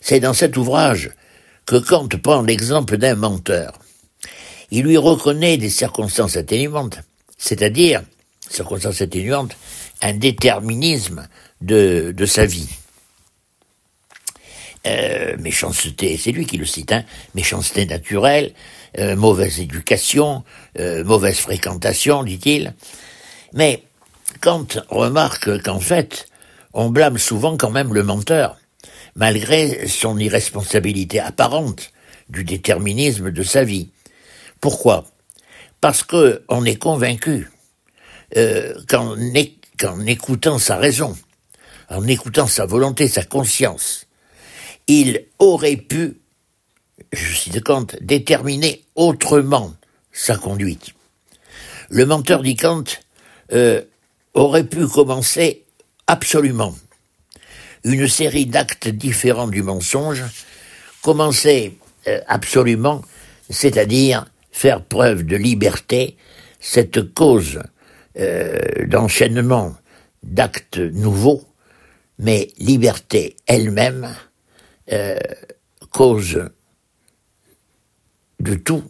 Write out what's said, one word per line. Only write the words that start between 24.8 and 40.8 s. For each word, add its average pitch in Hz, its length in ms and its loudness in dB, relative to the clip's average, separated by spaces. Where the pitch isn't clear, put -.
remarque 117 760 -2
qu'en 95 180 -4
fait, - 460 -2
on 117 160 0
blâme 135 280 4
souvent 120 400 -2
quand 107 140 0
même 127 220 -2
le 104 100 2
menteur, 104 540 0
malgré 113 720 0
son 110 300 -2
irresponsabilité 101 1000 -2
apparente 127 720 -2
du 95 160 -8
déterminisme 101 840 -2
de 87 120 -4
sa 131 220 2
vie. 98 240 -6
Pourquoi ? 110 440 2
Parce 147 220 2
que 156 440 4
on 120 160 -2
est 113 140 0
convaincu, 139 720 -2
euh, 110 360 2
qu'en 113 300 0
é-, 147 200 0
qu'en 98 280 -4
écoutant 123 520 0
sa 101 200 0
raison, 127 400 0